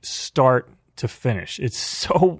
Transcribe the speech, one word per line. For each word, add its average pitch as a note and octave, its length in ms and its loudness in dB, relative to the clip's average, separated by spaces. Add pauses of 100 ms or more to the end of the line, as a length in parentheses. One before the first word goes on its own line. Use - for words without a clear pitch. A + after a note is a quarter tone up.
start - 680 2 (280)
to A#2+ 100 -4
finish. G2+ 520 -4
It's A#2 180 -4
so - 640 0